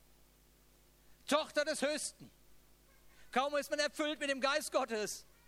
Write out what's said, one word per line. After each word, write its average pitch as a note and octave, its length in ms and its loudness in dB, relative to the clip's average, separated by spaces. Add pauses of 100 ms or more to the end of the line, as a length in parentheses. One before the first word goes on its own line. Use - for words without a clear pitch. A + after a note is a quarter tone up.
(1300)
Tochter D4 380 2
des D4+ 160 -2
Höchsten. C#4 500 -4 (1000)
Kaum C#4+ 260 2
ist C#4 120 -2
man D4 100 0
erfüllt D4 400 0
mit C#4+ 100 0
dem C4+ 100 -2
Geist C#4 320 2
Gottes, A3+ 540 0 (220)